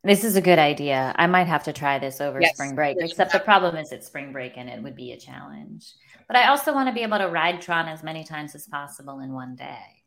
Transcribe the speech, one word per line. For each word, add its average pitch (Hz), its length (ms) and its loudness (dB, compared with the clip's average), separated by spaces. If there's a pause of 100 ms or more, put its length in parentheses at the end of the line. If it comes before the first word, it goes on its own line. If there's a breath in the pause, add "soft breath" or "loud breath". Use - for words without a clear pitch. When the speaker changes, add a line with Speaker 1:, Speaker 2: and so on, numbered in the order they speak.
Speaker 1:
This 202 220 4
is 208 100 0
a 190 60 6
good 175 180 8
idea. 143 580 2
I 170 120 6
might 180 180 4
have 160 180 0
to 151 80 -6
try 139 280 0
this 135 200 -8
over 143 200 -4
Speaker 2:
Yes, 165 140 6
Speaker 1:
spring 139 200 -8
break, 147 240 0
Speaker 2:
for 165 60 -2
Speaker 1:
except 170 260 0
Speaker 2:
sure. 185 80 2
Speaker 1:
the 185 60 -2
problem 185 320 4
is 151 160 -10
it's - 160 -16
spring 139 240 -14
break 127 240 -12
and 123 120 -14
it 113 140 -14
would 131 140 -14
be 123 160 -14
a 120 40 -16
challenge. 143 760 -18 (340 soft breath)
But 233 100 0
I 247 120 6
also 285 260 2
wanna 262 180 0
be 233 100 -4
able 214 160 -2
to 190 100 0
ride 170 340 0
Tron 165 240 -2
as 156 160 -12
many 160 220 -10
times 151 320 -12
as 147 100 -18
possible 139 540 -12
in 135 120 -10
one 127 220 -10
day. 131 520 -14